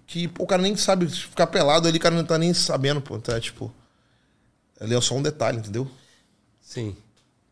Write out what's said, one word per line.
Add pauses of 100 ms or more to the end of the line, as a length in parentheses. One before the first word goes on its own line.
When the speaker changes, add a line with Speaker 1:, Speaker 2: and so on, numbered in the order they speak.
Speaker 1:
que,
pô,
o
cara
nem
sabe
ficar
pelado
ali,
o
cara
não
tá
nem
sabendo,
pô.
Tá,
tipo, (1080)
ali
é
só
um
detalhe,
entendeu? (720)
Speaker 2:
Sim. (540)